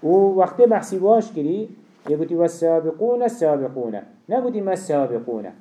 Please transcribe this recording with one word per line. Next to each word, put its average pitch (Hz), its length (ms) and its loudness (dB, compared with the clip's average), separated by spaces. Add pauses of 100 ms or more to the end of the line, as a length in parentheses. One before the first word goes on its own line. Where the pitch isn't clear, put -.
و 160 80 0
وقت 190 520 4
بحثي 220 360 2
واش 208 340 2
كري، 180 380 -4 (400)
يقولي: 156 260 -2
"والسابقون 165 840 0
السابقون". 135 720 -2 (340)
نقولي: 240 320 -2
"ما 190 120 -2
السابقون". 120 760 -4 (140)